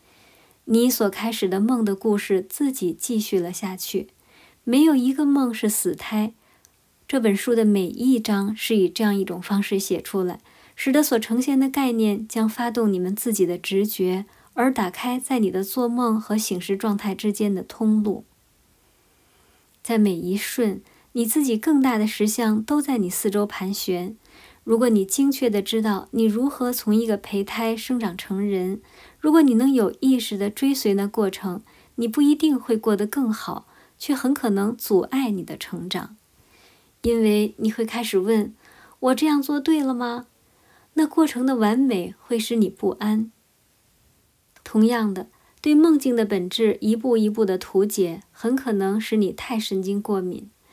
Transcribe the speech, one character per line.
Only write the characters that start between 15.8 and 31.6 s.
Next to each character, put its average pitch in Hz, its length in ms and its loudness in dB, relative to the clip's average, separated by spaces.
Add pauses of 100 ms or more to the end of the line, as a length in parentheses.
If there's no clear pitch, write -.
梦 233 300 0
和 214 180 -4
醒 202 240 -4
时 196 160 -4
状 208 180 -2
态 202 180 -4
之 202 200 -2
间 202 200 0
的 185 80 -2
通 214 400 0
路。 208 220 -2 (1600)
在 226 160 -2
每 202 180 4
一 180 220 -4
瞬， 208 440 -2 (300)
你 233 140 -2
自 285 180 0
己 240 140 0
更 285 240 2
大 254 160 2
的 214 100 2
实 214 180 -2
相 214 380 0
都 294 180 0
在 277 160 -2
你 185 120 -2
四 202 200 -2
周 208 160 0
盘 196 280 -6
旋。 185 420 -6 (480)
如 226 160 2
果 247 80 4
你 208 160 4
精 277 260 0
确 262 200 0
地 202 120 0
知 220 200 -2
道 208 300 -2
你 226 120 0
如 226 260 2
何 247 220 -4
从 214 240 0
一 226 100 2
个 214 120 0
胚 202 260 -4
胎 226 320 -4
生 240 240 -4
长 190 160 -4
成 190 240 -6
人， 196 420 -2 (380)
如 302 100 0
果 320 120 6
你 262 140 6
能 254 160 4
有 226 280 2
意 262 180 4
识 214 200 -6
地 202 120 -2
追 269 240 0
随 220 200 0
那 202 120 0
过 208 240 0
程， 190 320 -8 (340)